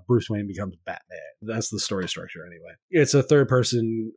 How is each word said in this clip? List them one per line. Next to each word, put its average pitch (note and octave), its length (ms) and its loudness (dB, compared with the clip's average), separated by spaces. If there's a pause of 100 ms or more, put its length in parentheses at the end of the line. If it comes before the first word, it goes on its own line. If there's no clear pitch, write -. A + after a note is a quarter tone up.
Bruce A2+ 240 2
Wayne G#2 160 -2
becomes G2 300 -8 (100)
Batman. F2+ 320 -12 (240)
That's A2 280 -6
the G#2 100 -6
story F#2 280 -4
structure E2 380 -12
anyway. E2+ 280 -20 (160)
It's D3+ 240 4
a C#3 100 6
third-person, A#2 920 2